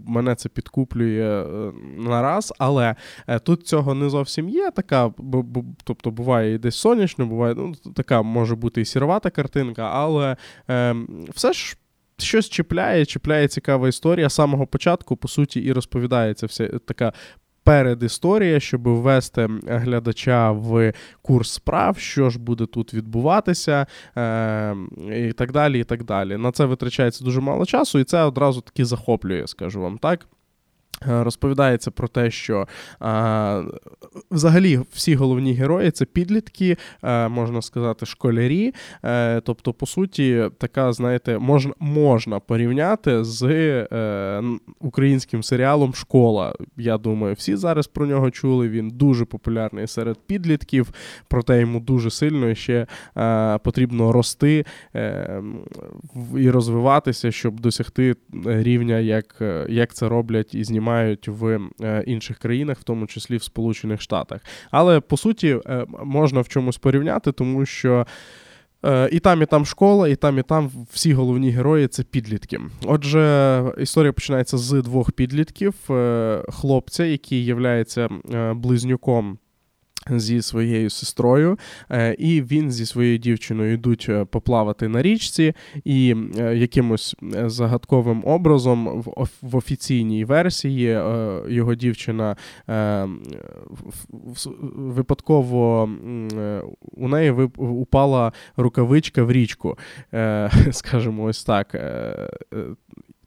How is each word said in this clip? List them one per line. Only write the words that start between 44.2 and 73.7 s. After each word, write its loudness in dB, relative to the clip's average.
н-, -4
українським 0
серіалом 2
«Школа». 2
Я -2
думаю, -2
всі -2
зараз 0
про -4
нього 2
чули. 0
Він -4
дуже 4
популярний -4
серед -4
підлітків, 0
проте 2
йому 0
дуже 0
сильно 0
ще, -2
е, 2
потрібно 2
рости, 2
е, -6
в-, -8
і 6
розвиватися, 2
щоб -4
досягти 0
рівня, 2
як, -2
е, -4
як 0
це -2
роблять -2
і -4
знімають -2
в, -2
е, -4
інших -6
країнах, -2
в -20
тому -4
числі -6
в -6
Сполучених -4
Штатах. -6
Але, 6
по -2
суті, 0
е, 2
м-, -4
можна 2
в -2
чомусь -2
порівняти, 0
тому 0
що, 2
е, 4
і 2
там, 4
і 4
там 4
школа, 4
і 4
там, 2
і 0
там 0
всі 2
головні 2
герої — 2
це -4
підлітки. -6
Отже, 4